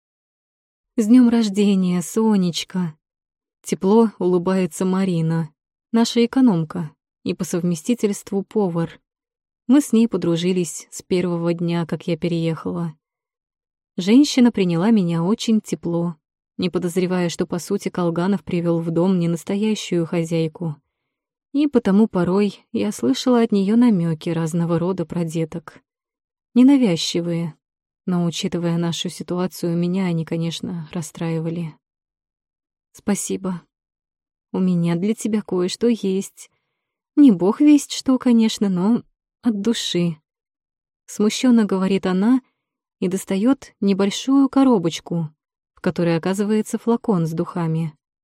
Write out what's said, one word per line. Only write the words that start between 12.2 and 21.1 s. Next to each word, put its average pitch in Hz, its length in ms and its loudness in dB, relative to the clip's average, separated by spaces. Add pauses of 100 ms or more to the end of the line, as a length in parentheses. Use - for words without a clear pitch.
Женщина 240 560 4
приняла 180 380 0
меня 170 340 2
очень 220 380 0
тепло, 170 540 -4 (420)
не 180 140 -2
подозревая, 180 580 -2
что, 180 160 -4
по 175 140 -6
сути, 196 300 -4
Колганов 175 540 -2
привел 170 360 -2
в 165 100 -4
дом 175 300 2
не 170 80 0
настоящую 196 800 -2
хозяйку. 165 720 -4 (720)